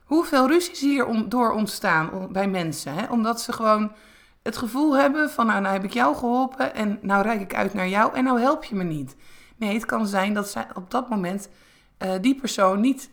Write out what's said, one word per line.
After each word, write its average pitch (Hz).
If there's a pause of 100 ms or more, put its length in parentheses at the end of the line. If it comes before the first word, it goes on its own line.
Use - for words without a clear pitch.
hoeveel 285
ruzies 349
hier 277
om, 220
door 233
ontstaan 185
om, 185
bij 196
mensen. 165
Hè? 190
Omdat 233
ze 226
gewoon 214 (520)
het 233
gevoel 262
hebben 285
van, 240
"Nou, 202
nou 196
heb 190
ik 196
jou 269
geholpen 254
en 208
nou 196
reik 214
ik 190
uit 196
naar 185
jou 208
en 254
nou 254
help 294
je 226
me 185
niet." 151 (400)
Nee, 208
het 226
kan 226
zijn 196
dat 202
zij 226
op 185
dat -
moment, 196 (480)
eh, 190 (100)
die 262
persoon 202
niet 262